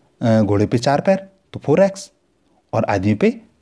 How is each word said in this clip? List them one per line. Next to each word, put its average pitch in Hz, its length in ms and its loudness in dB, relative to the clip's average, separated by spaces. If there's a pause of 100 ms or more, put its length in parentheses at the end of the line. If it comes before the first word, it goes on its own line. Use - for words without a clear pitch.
(220)
अ, 110 200 2
घोड़े 101 240 2
पे - 120 -2
चार 139 240 0
पैर - 280 -2 (240)
तो - 60 -10
फ़ोर 170 240 2
एक्स, - 280 -4 (640)
और 117 120 -2
आदमी 101 280 0
पे 208 280 0 (200)